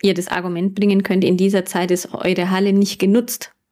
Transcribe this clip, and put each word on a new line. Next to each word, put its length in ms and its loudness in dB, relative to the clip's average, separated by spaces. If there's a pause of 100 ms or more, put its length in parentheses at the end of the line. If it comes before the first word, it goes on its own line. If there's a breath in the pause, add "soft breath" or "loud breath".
ihr 120 4
das 140 -4
Argument 460 -4
bringen 280 2
könnt, 220 0
in 120 2
dieser 280 0
Zeit 260 -2
ist 240 -2
eure 360 -2
Halle 220 0
nicht 260 2
genutzt. 540 0 (200)